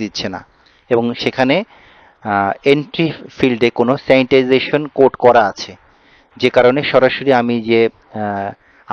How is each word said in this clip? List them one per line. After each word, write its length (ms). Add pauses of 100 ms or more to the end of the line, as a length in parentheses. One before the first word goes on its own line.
দিচ্ছে 280
না, 60 (540)
এবং 100 (200)
সেখানে, 320 (760)
আহ, 200 (220)
এন্ট্রি 340 (300)
ফিল্ডে 320 (100)
কোনো 140 (120)
স্যানিটাইজেশন 760 (160)
কোড 160 (120)
করা 260
আছে, 200 (680)
যে 140
কারণে 240 (120)
সরাসরি 400 (100)
আমি 140 (140)
যে, 100 (420)
আহ, 280 (440)